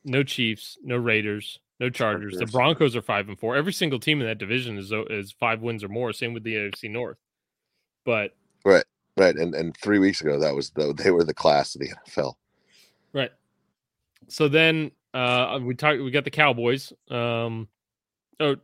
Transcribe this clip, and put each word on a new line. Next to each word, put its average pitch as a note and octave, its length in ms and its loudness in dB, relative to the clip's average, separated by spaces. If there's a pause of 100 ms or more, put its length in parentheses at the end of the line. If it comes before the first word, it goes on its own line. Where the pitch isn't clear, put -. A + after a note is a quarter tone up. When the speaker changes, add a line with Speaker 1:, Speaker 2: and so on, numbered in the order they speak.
Speaker 1:
no C3+ 180 0
Chiefs, A#2 600 -4
no B2 140 -4
Raiders, G#2+ 640 -2 (180)
no B2 120 -2
Chargers. G#2 440 -2
The F#2 60 -8
Speaker 2:
Chargers. A2 120 -4
Speaker 1:
Broncos C3 440 2
are A2 60 -6
five G2+ 260 -2
and G2 100 -12
four. A2+ 160 -4
Every D#3 180 0
single C#3 280 -2
team D3+ 200 0
in A#2+ 60 -2
that A2 120 -4
division A2 400 -4
is, G2 140 -8 (180)
is G2+ 220 -8
five A2+ 300 -2
wins A2+ 220 -6
or G2 40 -8
more. A2+ 240 -4
Same A#2 200 -6
with A2+ 100 -10
the A2+ 140 -4
A G#2 120 -4
F G2 100 -10
C A2+ 100 -12
North. A2+ 300 -8 (840)
But G#2+ 300 0 (300)
Speaker 3:
Right, F#2+ 200 8 (320)
right. F#2 200 6
And, E2 180 -2
and D#2+ 280 -4
three G#2 160 4
weeks F#2+ 220 4
ago, D2 200 0
that D2 140 2
was C#2+ 160 -4
the, D2 240 -2
they D2+ 160 2
were E2+ 140 6
the D#2 100 -4
class D2 400 2
of C#2 60 -12
the C2+ 100 -6
N - 60 -16 (100)
F - 120 -8
L. C2+ 200 -4 (760)
Speaker 1:
Right. C3 200 -4 (960)
So D3+ 200 2
then, D#3+ 440 4 (220)
uh, B2 480 0
we B2 120 -2
talked, D3 280 0
we C3 80 -6
got C3+ 140 0
the C#3+ 60 -6
Cowboys. C3+ 600 2 (180)
Um, A#2 580 -4 (680)
oh, C#3+ 260 2